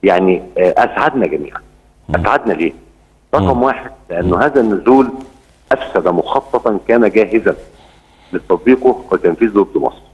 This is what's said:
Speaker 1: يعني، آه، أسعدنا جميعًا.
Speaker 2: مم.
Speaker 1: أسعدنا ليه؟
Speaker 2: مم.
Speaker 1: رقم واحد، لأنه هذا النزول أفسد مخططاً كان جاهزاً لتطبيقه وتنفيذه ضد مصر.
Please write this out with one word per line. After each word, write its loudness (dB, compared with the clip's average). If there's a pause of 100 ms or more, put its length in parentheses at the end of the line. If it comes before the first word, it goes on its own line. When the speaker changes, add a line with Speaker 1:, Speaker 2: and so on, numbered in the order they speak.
Speaker 1:
يعني، 2 (160)
آه، 2
أسعدنا -2
جميعًا. -8 (480)
Speaker 2:
مم. -4
Speaker 1:
أسعدنا 0
ليه؟ -2 (640)
Speaker 2:
مم. 2
Speaker 1:
رقم 0
واحد، -2 (200)
لأنه -2
هذا 2
النزول 2 (640)
أفسد -2
مخططاً -2 (100)
كان 4
جاهزاً 0 (800)
لتطبيقه 0
وتنفيذه 0 (240)
ضد -2
مصر. -6 (120)